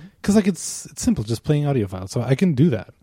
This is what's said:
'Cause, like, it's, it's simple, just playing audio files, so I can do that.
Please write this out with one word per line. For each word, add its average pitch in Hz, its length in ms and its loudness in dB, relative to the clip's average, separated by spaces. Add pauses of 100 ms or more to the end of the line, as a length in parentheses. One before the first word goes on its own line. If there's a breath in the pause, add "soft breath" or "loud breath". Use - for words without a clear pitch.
(220)
'Cause, 202 140 2
like, 196 100 4
it's, - 400 -6
it's - 160 -14
simple, 190 220 0
just 113 200 -6
playing 147 220 0
audio 127 200 0
files, 92 260 -10
so 123 100 -2
I 135 120 0
can 180 200 2
do 147 160 4
that. - 320 -4